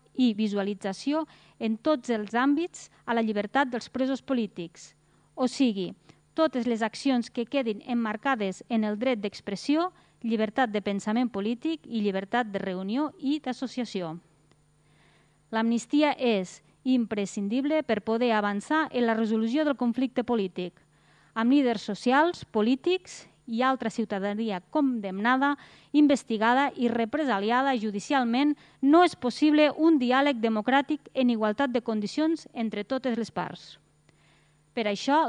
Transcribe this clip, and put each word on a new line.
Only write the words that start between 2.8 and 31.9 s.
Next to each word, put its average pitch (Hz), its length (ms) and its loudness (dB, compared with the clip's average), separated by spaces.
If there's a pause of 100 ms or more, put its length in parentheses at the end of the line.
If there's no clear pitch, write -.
a 240 80 -2
la 233 80 2
llibertat 220 480 0
dels 233 220 -6
presos 262 320 -2
polítics, 214 720 -6 (420)
o 254 160 0
sigui, 196 420 0 (400)
totes 311 320 0
les 233 160 -2
accions 240 480 0
que 233 160 -6
quedin 233 400 -2
emmarcades 226 840 -2
en 226 180 0
el 208 120 -2
dret 247 200 -2
d'expressió, 285 720 -2 (320)
llibertat 220 480 0
de 208 100 -2
pensament 214 460 -2
polític 240 640 -4
i 233 80 -2
llibertat 202 480 -2
de 196 160 -6
reunió 196 560 -4
i 285 240 -4
d'associació. 214 720 -6 (1400)
L'amnistia 233 640 2
és 208 460 -2 (240)
imprescindible 240 1000 0
per 220 160 0
poder 226 320 0
avançar 214 600 0
en 247 140 0
la 226 80 2
resolució 226 520 0
del 294 100 0
conflicte 247 480 -2
polític. 190 560 -4 (540)
Amb 233 180 2
líders 254 320 2
socials, 269 600 0
polítics 262 800 -2 (200)
i 226 160 -4
altra 254 280 0
ciutadania 202 720 -4 (100)
condemnada, 254 840 0 (340)
investigada 269 840 4
i 240 120 2
represaliada 240 920 0
judicialment, 240 760 0 (260)
no 302 220 8
és 349 120 4
possible 302 640 4
un 311 220 6
diàleg 254 420 2
democràtic 247 720 0
en 254 160 2
igualtat 220 440 0
de 233 120 0
condicions 294 680 -2